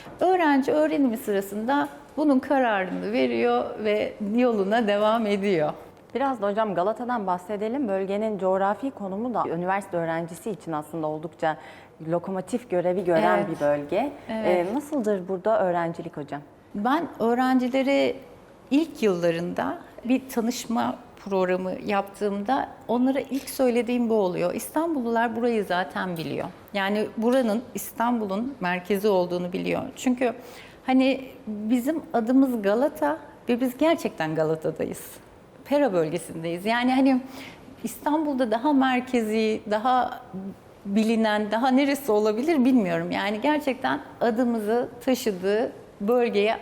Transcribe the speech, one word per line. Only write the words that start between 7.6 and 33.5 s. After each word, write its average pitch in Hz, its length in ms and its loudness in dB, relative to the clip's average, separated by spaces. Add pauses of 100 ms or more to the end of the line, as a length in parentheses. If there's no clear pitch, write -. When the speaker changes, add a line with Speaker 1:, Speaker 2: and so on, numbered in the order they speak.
Speaker 2:
Bölgenin 196 500 -2
coğrafi 190 520 0
konumu 208 440 -6
da 170 140 0
üniversite 180 480 -2
öğrencisi 165 540 -4
için 170 220 -8
aslında 156 340 -4
oldukça 156 500 -4 (520)
lokomotif 185 640 -4
görevi 180 340 0
gören 170 340 4
Speaker 1:
Evet. 151 180 -2
Speaker 2:
bir - 40 -6
bölge. 147 520 0 (180)
Speaker 1:
Evet. 180 400 2
Speaker 2:
Ee, 220 40 -2
nasıldır 214 540 -2
burada 190 320 0
öğrencilik 170 560 -2
hocam? 143 240 -8 (340)
Speaker 1:
Ben 247 280 0 (160)
öğrencilere 254 960 2 (560)
ilk 311 320 0
yıllarında 175 760 0 (260)
bir 254 240 0
tanışma 240 680 -2 (280)
programı 185 480 0 (140)
yaptığımda 202 840 -2 (200)
onlara 254 320 2
ilk - 300 -6
söylediğim 240 580 2
bu 220 60 2
oluyor. 180 400 2
İstanbullular 233 840 -2
burayı 233 280 0
zaten 185 520 -4
biliyor. 156 320 -6 (260)
Yani 202 320 0 (100)
buranın 233 460 2 (120)
İstanbul'un 226 840 -2
merkezi 180 480 0
olduğunu 180 440 2
biliyor. 175 300 -2 (140)
Çünkü 247 360 0 (540)
hani 262 380 2 (220)
bizim 233 560 -2 (100)
adımız 240 500 4
Galata 285 560 2 (300)
ve 240 120 2